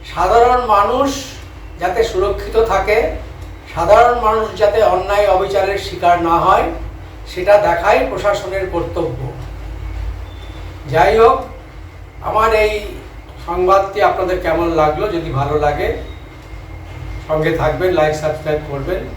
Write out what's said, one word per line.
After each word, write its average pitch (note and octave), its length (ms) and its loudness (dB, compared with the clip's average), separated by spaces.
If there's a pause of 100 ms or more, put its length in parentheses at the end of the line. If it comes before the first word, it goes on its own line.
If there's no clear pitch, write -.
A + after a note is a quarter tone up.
(100)
সাধারণ A#3 500 4 (120)
মানুষ A#3 360 4 (680)
যাতে G3+ 220 -2 (100)
সুরক্ষিত G3+ 440 -2 (160)
থাকে, G3 260 2 (760)
সাধারণ G3+ 420 6 (100)
মানুষ G#3+ 220 2 (140)
যাতে G#3 180 4 (140)
অন্যায় G3 420 2
অবিচারের G3 500 0
শিকার F3 300 2 (120)
না E3 80 4 (100)
হয়, F3 200 4 (640)
সেটা F#3 220 4 (140)
দেখাই F3 400 2
প্রশাসনের F#3+ 680 -2
কর্তব্য। - 460 -4 (1700)
যাই F3+ 280 4
হোক, A#3+ 180 6 (920)
আমার G#3+ 200 2 (160)
এই G#3+ 80 0 (760)
সংবাদটি F#3+ 520 2 (100)
আপনাদের F#3 360 -2
কেমন E3+ 220 0 (140)
লাগলো? D3+ 240 0 (100)
যদি D#3 140 -4 (100)
ভালো D3 160 -2 (100)
লাগে, D3+ 220 0 (1400)
সঙ্গে D#3 240 0 (100)
থাকবেন, E3 380 0
লাইক, D3+ 140 2 (100)
সাবস্ক্রাইব D3+ 380 -2 (100)
করবেন। C#3+ 300 -4 (140)